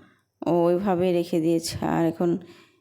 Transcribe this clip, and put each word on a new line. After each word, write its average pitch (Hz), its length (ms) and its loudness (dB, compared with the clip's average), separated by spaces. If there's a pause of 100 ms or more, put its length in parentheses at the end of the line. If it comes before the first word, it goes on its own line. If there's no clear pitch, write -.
(480)
ও - 40 0
ওইভাবেই 175 640 2
রেখে 175 260 0
দিয়েছে। 165 460 -2
আর 160 200 0
এখন 170 320 0 (440)